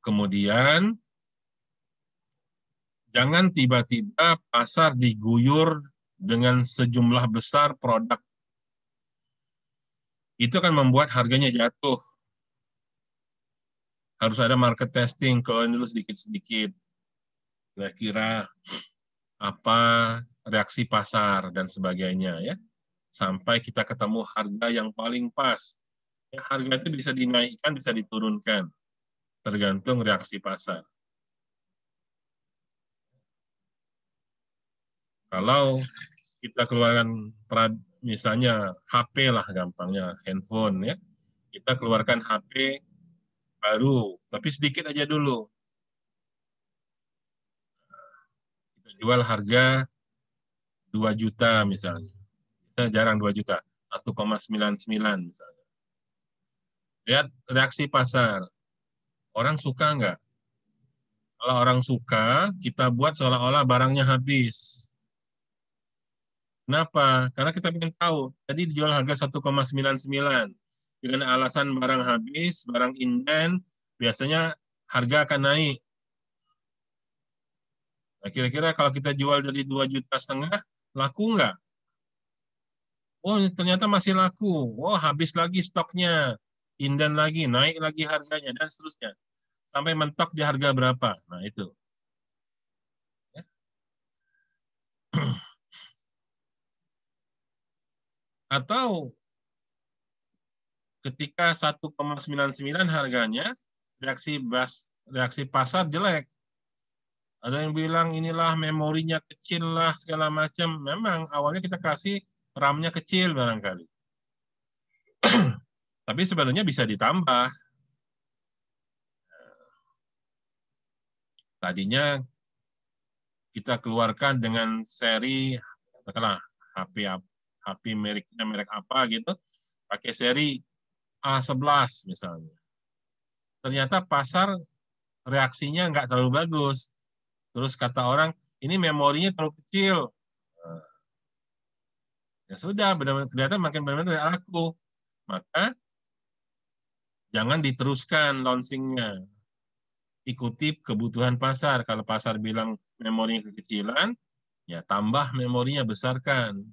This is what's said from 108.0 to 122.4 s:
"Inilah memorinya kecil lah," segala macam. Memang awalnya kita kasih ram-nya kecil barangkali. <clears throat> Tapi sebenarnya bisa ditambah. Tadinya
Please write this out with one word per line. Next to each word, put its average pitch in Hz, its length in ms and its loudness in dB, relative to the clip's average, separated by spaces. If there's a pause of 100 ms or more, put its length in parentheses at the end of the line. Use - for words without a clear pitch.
"Inilah 165 400 0
memorinya 156 640 -2
kecil 165 560 -6
lah," 165 240 2
segala 156 320 -2
macam. 156 480 -2
Memang 165 480 -4
awalnya 147 320 -2
kita 185 160 -6
kasih 196 480 -4 (320)
ram-nya 147 320 0
kecil 170 480 0
barangkali. 101 480 -2 (1400)
<clears throat> 190 400 4 (400)
Tapi 127 260 -4
sebenarnya 165 400 2
bisa 131 160 0
ditambah. 123 640 2 (4000)
Tadinya 117 580 -2 (1300)